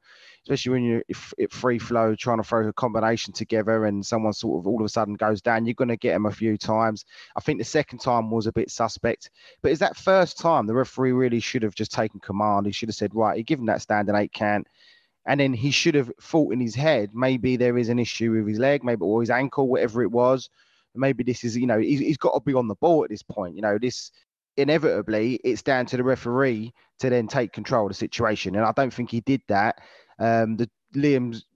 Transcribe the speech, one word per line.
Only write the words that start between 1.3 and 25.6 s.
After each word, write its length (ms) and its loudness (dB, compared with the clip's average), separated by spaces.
at 100 -2
free 280 0
flow, 340 2
trying 240 -2
to 60 -2
throw 240 0
a 60 -4
combination 600 0
together 520 0
and 200 -2
someone 280 0
sort 260 -4
of 80 -6
all 120 0
of 60 0
a 40 -4
sudden 260 -2
goes 260 0
down, 240 0
you're 80 -2
gonna 240 -2
get 160 0
him 140 2
a 40 -2
few 280 0
times. 460 0
I 40 -8
think 180 -2
the 80 -4
second 340 -2
time 300 0
was 160 0
a 80 -2
bit 160 -2
suspect, 600 -4
but 80 4
is 80 0
that 180 0
first 400 2
time 300 2
the 80 0
referee 380 0
really 260 2
should 240 -4
have 100 0
just 180 -6
taken 280 -2
command? 480 0
He 40 -4
should 180 -6
have 60 -6
said, 200 -4
"Right," 220 2
he 40 -4
given 240 -2
that 160 0
standing 320 0
eight 180 0
count, 360 -2
and 140 2
then 160 2
he 160 -2
should 240 2
have 160 0
thought 320 2
in 60 0
his 160 -2
head, 400 0
maybe 420 2
there 220 2
is 100 0
an 80 2
issue 360 0
with 140 0
his 120 -2
leg, 240 2
maybe, 180 -2
or 200 2
his 100 0
ankle, 360 0
whatever 360 0
it 80 0
was. 400 2
Maybe 280 0
this 180 -4
is, 140 -4
you 100 0
know, 100 2
he's, 220 2
he's 160 0
gotta 240 0
be 140 -2
on 160 0
the 60 -6
ball 280 2
at 60 -6
this 120 -10
point. 360 -10
You 40 -10
know, 160 2
this 340 -6
inevitably, 880 0
it's 180 0